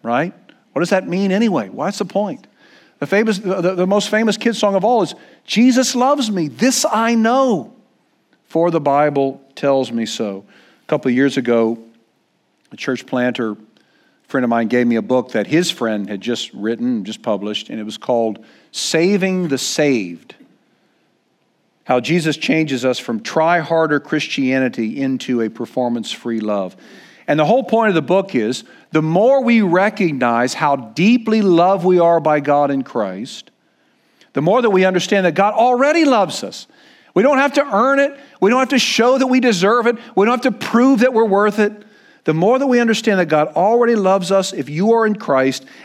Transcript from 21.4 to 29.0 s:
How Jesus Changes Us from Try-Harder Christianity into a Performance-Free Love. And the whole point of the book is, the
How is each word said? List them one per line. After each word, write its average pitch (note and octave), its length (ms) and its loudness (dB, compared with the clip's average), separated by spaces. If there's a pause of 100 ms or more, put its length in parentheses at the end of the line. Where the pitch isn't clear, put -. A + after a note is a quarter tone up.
How B2+ 160 0
Jesus D3+ 360 0
Changes C#3 480 -2
Us B2+ 140 0
from A2+ 220 -6
Try-Harder D#3+ 800 0
Christianity C3 1000 -2
into C3 420 -2
a A2 80 -2
Performance-Free A#2+ 880 -6
Love. G#2 340 -4 (520)
And D3+ 120 0
the D3+ 60 2
whole A3 200 2
point A3 240 2
of F#3+ 60 2
the D#3 80 2
book F#3 320 0
is, A#2 300 -2 (260)
the D#3 120 2